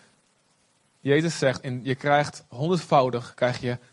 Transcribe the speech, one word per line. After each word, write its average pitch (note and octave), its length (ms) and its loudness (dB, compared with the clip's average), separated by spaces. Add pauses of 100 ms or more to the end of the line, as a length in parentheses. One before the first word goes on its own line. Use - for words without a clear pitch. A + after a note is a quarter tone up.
(1000)
Jezus D#3 380 0
zegt, C3 240 0
in, B2+ 200 -6
je B2+ 120 -2
krijgt D3 540 0
honderdvoudig, C3+ 840 0
krijg B2 260 -2
je B2 180 -4 (140)